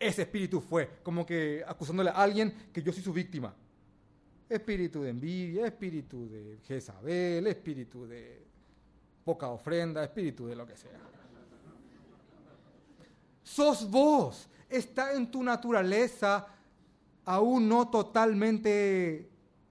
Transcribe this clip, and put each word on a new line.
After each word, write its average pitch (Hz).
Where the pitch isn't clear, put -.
ese 208
espíritu 185
fue, -
como 170
que 160
acusándole 180
a -
alguien 202
que 170
yo 165
soy 180
su 185
víctima. 151
Espíritu 190
de 131
envidia, 175
espíritu 156
de 107
Jezabel, 170
espíritu 131
de 120
poca 160
ofrenda, 156
espíritu 139
de 117
lo 120
que 113
sea. -
Sos 285
vos, 262
está 262
en 247
tu 262
naturaleza, 220
aún 220
no 233
totalmente 208